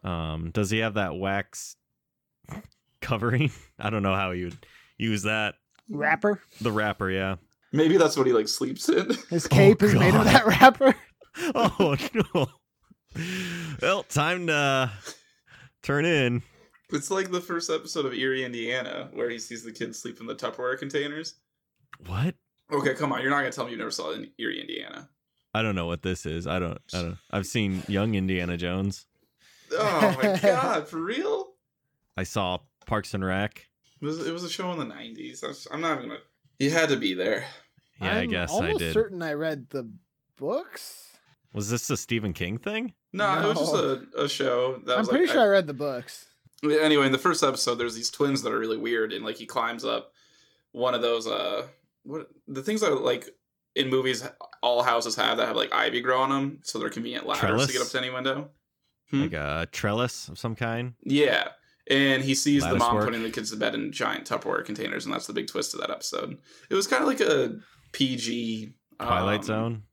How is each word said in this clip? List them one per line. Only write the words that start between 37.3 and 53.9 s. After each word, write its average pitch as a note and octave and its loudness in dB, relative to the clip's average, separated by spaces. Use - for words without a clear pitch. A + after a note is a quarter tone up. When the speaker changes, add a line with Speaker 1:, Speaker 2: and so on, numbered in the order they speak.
Speaker 1:
Yeah, - 0
I F2+ 2
Speaker 2:
I'm F2+ -2
Speaker 1:
guess F2 -2
I D#3+ -4
Speaker 2:
almost A3+ 0
Speaker 1:
did. - -2
Speaker 2:
certain G3 0
I D#3+ -4
read D3+ -4
the B2+ -6
books. A3+ -8
Speaker 1:
Was G#2 -6
this A#2+ -4
a B2 -2
Stephen G#2+ -4
King F#2 -4
thing? A3 -6
Speaker 3:
No, F#3+ 0
it G3+ 2
was G#3+ 0
just D#3+ 0
Speaker 2:
No. C#3 0
Speaker 3:
a, C#3+ 0
a C#3+ -2
show B2+ -2
that B2 0
Speaker 2:
I'm B2+ 2
Speaker 3:
was - 0
Speaker 2:
pretty D4 4
Speaker 3:
like, C#4+ 0
Speaker 2:
sure C4 4
I A3+ 6
Speaker 3:
I - 4
Speaker 2:
read G3 4
the D3 -8
books. C#3 -8
Speaker 3:
Anyway, D3+ 6
in C3+ 4
the C3 4
first E3+ 2
episode, C3 2
there's A#2 -4
these A#2 -6
twins C#3 0
that A2+ -2
are A#2 -2
really A2 -2
weird, A2 -2
and, G2 -6
like, G#2+ -8
he A2+ -16
climbs A#2 -4
up A#2 -4
one B2 0
of A#2+ -2
those, A#2 0
uh, G#2 -4
what, D3 -10
the C3+ -8
things G#3+ -2
that, D3 2
like, A#2+ -2
in C3+ 0
movies C3 0